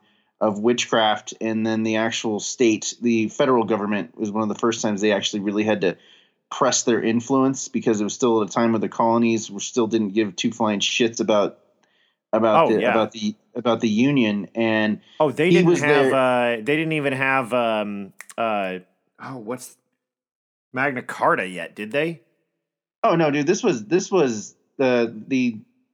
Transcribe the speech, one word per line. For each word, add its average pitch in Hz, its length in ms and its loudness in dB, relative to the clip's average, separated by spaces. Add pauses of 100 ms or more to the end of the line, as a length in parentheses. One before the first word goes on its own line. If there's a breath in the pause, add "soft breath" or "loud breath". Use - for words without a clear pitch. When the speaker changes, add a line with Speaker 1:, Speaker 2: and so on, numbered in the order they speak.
(420)
Speaker 1:
of 104 180 0
witchcraft, 113 800 0
and 110 260 -2
then 113 180 -2
the 110 140 0
actual 113 420 -2
state, 110 600 0
the 113 300 0
federal 131 340 2
government, 104 540 -2
was 104 140 -4
one 107 100 -2
of 107 80 -2
the 101 60 -4
first 113 260 -2
times 107 180 -2
they 107 140 2
actually 98 280 -2
really 104 220 -2
had 107 180 0
to 92 140 0 (540 soft breath)
press - 340 0
their 113 180 2
influence 131 680 0
because 107 320 0
it - 20 -2
was 98 100 -4
still 113 280 2
at 98 80 -2
a - 20 -16
time 117 220 2
where 110 60 0
the 101 100 -2
colonies 117 640 0
were 101 80 -10
still 113 280 -2
didn't 107 220 0
give 101 260 0
two 120 160 -2
flying 107 280 -2
shits 113 420 -2
about, 104 380 0 (760)
about 113 320 4
Speaker 2:
Oh, 120 80 2
Speaker 1:
the, 101 80 2
Speaker 2:
yeah. 120 100 2
Speaker 1:
about 110 200 2
the, 107 240 -6 (180)
about 117 280 -2
the 117 80 2
Union. 107 680 2
And 110 460 0 (180 soft breath)
Speaker 2:
Oh, 156 120 2
they 160 180 0
Speaker 1:
he - 20 4
Speaker 2:
didn't 175 180 6
Speaker 1:
was 135 120 4
Speaker 2:
have, 143 240 4
Speaker 1:
there. 131 100 2
Speaker 2:
uh, 123 400 2
they 117 200 -2
didn't 160 180 -2
even 143 200 0
have, 135 400 0
um, 107 600 -2 (240)
uh, 101 420 -2 (420)
oh, 131 160 -14
what's 120 400 -12 (960)
Magna 131 300 -4
Carta 131 420 0
yet, 87 300 -10
did 107 160 -10
they? 156 300 -2 (840)
Speaker 1:
Oh 175 120 4
no, 165 140 4
dude, 143 160 0
this 165 160 0
was, 127 240 0
this 185 240 0
was 127 460 0 (220)
the, 120 360 2 (140)
the, 123 320 0 (340)